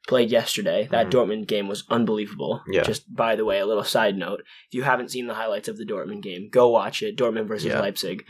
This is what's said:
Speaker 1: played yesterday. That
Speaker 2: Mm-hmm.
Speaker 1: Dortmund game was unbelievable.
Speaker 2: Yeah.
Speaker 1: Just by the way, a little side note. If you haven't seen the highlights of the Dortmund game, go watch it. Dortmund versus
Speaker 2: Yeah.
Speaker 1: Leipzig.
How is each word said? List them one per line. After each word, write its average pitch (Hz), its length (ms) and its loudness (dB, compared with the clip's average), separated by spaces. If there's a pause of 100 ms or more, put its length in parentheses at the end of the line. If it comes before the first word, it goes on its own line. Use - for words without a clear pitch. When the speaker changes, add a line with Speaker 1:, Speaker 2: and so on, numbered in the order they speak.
Speaker 1:
played 120 220 4
yesterday. 107 600 2
That 113 200 2
Speaker 2:
Mm-hmm. 123 80 6
Speaker 1:
Dortmund 107 280 0
game 101 220 -2
was 104 200 -8
unbelievable. 107 760 0 (100)
Speaker 2:
Yeah. 90 100 4
Speaker 1:
Just - 320 -4
by 113 220 2
the 110 80 0
way, 101 160 2
a 98 60 0
little 104 180 0
side 107 320 2
note. 92 240 -6
If - 340 -20
you 127 80 -2
haven't 127 300 0
seen 123 160 -6
the 113 60 -6
highlights 107 340 -4
of 107 80 -8
the 107 100 -12
Dortmund 101 360 -6
game, 95 280 -10
go 123 180 8
watch 113 340 2
it. 107 140 -4
Dortmund 113 300 0
versus 104 200 -4
Speaker 2:
Yeah. 67 140 0
Speaker 1:
Leipzig. 98 500 -4